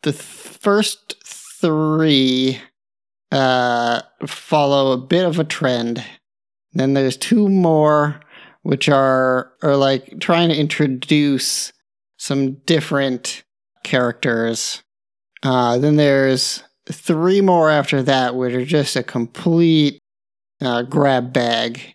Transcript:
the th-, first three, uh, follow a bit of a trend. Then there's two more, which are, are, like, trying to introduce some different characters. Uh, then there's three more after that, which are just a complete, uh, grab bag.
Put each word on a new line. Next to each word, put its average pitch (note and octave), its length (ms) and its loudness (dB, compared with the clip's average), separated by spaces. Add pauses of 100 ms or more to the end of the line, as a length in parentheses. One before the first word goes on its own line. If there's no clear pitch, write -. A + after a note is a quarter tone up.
the D3+ 80 -2
th-, D3+ 120 -10
first - 920 -4 (100)
three, D3+ 1300 0 (720)
uh, B2 680 0 (240)
follow C#3 680 0
a B2+ 60 0
bit E3 280 0
of E3+ 140 0
a D#3 40 0
trend. A#2+ 600 -4 (720)
Then C3+ 200 0
there's C3+ 240 0
two G#3 320 2
more, D3+ 720 2 (420)
which D3+ 260 -2
are, C3 640 2 (100)
are, C#3+ 140 2
like, C3+ 440 -2
trying E3+ 300 2
to D3+ 80 0
introduce C#3+ 1120 -2 (460)
some C3+ 360 -2 (120)
different C#3 800 -2 (400)
characters. A#2 1000 -4 (600)
Uh, B2 340 2
then D3+ 180 2
there's C3+ 680 0 (280)
three F3+ 500 0
more F3 280 4
after C#3+ 340 0
that, B2+ 320 0
which B2 180 -2
are B2+ 120 -2
just D3 300 -2
a B2+ 80 -2
complete, D#3+ 960 0 (600)
uh, B2 220 -2
grab C3 500 0
bag. A#2 480 -2 (140)